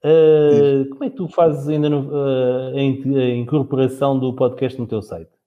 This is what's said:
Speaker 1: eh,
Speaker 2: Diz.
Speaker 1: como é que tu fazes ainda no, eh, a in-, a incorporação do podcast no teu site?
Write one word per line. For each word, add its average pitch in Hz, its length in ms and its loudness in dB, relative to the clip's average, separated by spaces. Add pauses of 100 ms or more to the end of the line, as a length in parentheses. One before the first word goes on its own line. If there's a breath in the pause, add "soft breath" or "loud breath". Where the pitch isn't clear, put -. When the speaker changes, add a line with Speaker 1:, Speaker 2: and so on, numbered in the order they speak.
Speaker 1:
eh, 147 800 4
Speaker 2:
Diz. 135 60 -6
Speaker 1:
como 135 140 -10
é 262 80 -4
que - 40 -20
tu 180 120 -6
fazes 147 400 0
ainda 151 200 0
no, 143 240 -2
eh, 131 680 -2
a - 20 0
in-, 135 340 -2
a 123 200 0
incorporação 131 840 0
do 127 160 -4
podcast 127 440 -4
no 117 80 -8
teu 107 160 -6
site? 82 260 -16 (180)